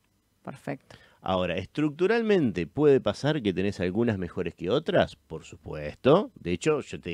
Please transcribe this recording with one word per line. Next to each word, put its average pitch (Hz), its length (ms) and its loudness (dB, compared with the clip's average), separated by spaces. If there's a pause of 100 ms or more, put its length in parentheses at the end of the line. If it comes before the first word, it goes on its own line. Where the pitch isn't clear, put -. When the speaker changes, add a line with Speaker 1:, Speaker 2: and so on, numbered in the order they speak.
(440)
Speaker 1:
Perfecto. - 520 -12 (260)
Speaker 2:
Ahora, 92 360 0
estructuralmente 156 1120 0
puede 139 340 4
pasar 139 400 -2
que 104 120 2
tenés 95 280 -2
algunas 101 360 0
mejores 87 380 -6
que 82 140 -6
otras, 147 480 0
por - 260 -14
supuesto. 123 920 0
De 87 180 -6
hecho, 147 260 -2
yo 92 220 -12
te 87 120 -8